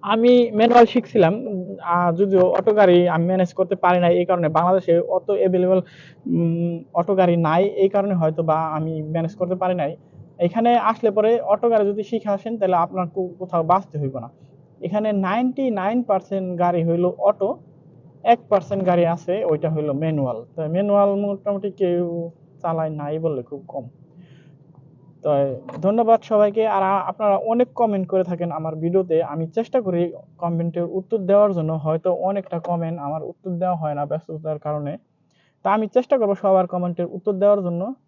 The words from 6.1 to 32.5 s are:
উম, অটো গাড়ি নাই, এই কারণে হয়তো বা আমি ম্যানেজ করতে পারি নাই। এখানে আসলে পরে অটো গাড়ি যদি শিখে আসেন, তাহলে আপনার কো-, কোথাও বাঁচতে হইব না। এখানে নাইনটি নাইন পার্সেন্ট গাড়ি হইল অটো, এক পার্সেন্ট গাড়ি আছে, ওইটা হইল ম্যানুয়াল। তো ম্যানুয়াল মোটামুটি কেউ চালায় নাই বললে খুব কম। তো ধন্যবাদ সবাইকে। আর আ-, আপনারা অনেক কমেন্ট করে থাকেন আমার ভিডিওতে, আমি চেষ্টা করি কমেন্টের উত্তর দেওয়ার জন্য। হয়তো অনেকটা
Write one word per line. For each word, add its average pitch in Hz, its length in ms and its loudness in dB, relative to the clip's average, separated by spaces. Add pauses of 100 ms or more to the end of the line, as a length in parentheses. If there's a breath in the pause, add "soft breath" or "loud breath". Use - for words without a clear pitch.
উম, 170 560 -2 (120)
অটো 170 200 0
গাড়ি 175 220 2
নাই, 170 280 2
এই 202 240 0
কারণে 202 260 0
হয়তো 160 280 -2
বা 160 240 0
আমি 156 360 -6
ম্যানেজ 165 320 -4
করতে 180 200 -4
পারি 185 200 -2
নাই। 165 220 -4 (420 soft breath)
এখানে 226 400 2
আসলে 226 320 0
পরে 214 300 2
অটো 208 300 0
গাড়ি 214 160 2
যদি 208 160 -4
শিখে 214 260 -6
আসেন, 214 300 -4
তাহলে 185 180 2
আপনার 175 320 -2
কো-, 180 300 -6
কোথাও 180 240 -2
বাঁচতে 165 360 0
হইব 135 200 -6
না। 117 120 -14 (500 soft breath)
এখানে 208 320 -4
নাইনটি 240 580 -2
নাইন 214 320 -2
পার্সেন্ট 190 560 -4
গাড়ি 175 260 0
হইল 170 340 0
অটো, 202 400 0 (640)
এক 233 160 4 (100)
পার্সেন্ট 196 380 0
গাড়ি 175 200 2
আছে, 180 380 -2
ওইটা 156 260 -2
হইল 151 220 -2
ম্যানুয়াল। 139 520 -2 (120)
তো 156 120 -6
ম্যানুয়াল 202 460 2
মোটামুটি 202 560 -4
কেউ 175 600 -2 (320)
চালায় 160 280 -2
নাই 151 280 -6
বললে 156 240 -2
খুব 135 260 -14
কম। 127 200 -10 (1300 loud breath)
তো 147 80 -2 (520)
ধন্যবাদ 220 400 2
সবাইকে। 214 460 2
আর 196 140 0
আ-, 190 240 0
আপনারা 196 300 0
অনেক 233 380 0
কমেন্ট 202 340 0
করে 185 160 2
থাকেন 175 280 -6
আমার 160 240 -6
ভিডিওতে, 170 460 0
আমি 156 240 -4
চেষ্টা 226 340 -2
করি 175 320 -2 (260)
কমেন্টের 170 460 -2
উত্তর 190 340 -4
দেওয়ার 202 340 4
জন্য। 160 200 -2
হয়তো 160 400 -2
অনেকটা 190 460 -4